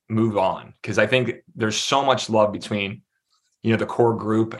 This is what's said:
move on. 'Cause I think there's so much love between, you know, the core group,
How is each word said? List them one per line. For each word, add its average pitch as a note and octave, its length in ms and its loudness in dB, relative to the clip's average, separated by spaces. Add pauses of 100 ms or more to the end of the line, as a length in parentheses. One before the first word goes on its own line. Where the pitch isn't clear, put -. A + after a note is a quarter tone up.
move A2 300 0
on. F#2+ 420 -2
'Cause G#2 160 -8
I G#2+ 120 4
think A#2+ 240 0 (240)
there's A2 200 -2
so C#3 280 0
much C3 260 0
love G#2+ 220 4
between, G2+ 500 -6 (640)
you A2+ 80 2
know, A2 40 4
the G2+ 80 -2
core A#2 300 2
group, A2 460 -2